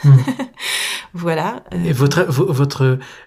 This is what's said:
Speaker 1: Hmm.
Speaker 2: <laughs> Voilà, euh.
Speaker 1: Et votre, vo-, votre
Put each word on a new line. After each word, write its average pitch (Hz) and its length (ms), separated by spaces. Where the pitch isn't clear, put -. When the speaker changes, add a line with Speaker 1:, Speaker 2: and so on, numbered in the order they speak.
Speaker 1:
Hmm. 143 140
Speaker 2:
<laughs> 123 40
Voilà, 170 500
euh. 175 120
Speaker 1:
Et 160 80
votre, 139 300
vo-, 175 280
votre 135 480